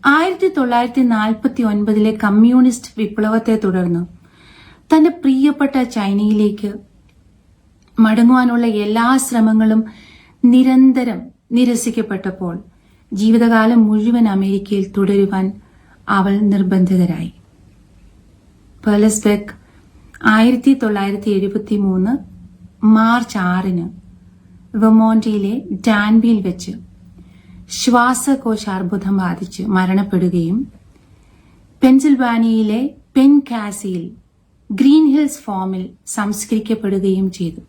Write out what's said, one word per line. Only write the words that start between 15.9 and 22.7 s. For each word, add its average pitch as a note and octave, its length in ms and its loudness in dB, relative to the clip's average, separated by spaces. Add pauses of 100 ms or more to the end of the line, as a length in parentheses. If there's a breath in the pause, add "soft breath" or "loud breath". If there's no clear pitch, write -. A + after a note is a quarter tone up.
അവൾ G3 300 0
നിർബന്ധിതരായി. F#3 960 0 (1500)
പേൾസ് G#3+ 420 0
ബെക്ക് G#3 260 -4 (680 soft breath)
ആയിരത്തി A#3+ 500 2
തൊള്ളായിരത്തി G3+ 560 -4
എഴുപത്തിമൂന്ന് G3 840 -2 (720)